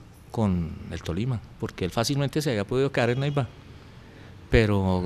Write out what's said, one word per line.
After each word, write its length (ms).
con 400
el 100
Tolima, 400
porque 240
él 80
fácilmente 500
se 100
había 140
podido 280
quedar 160
en 100
Neiva, 300
pero 560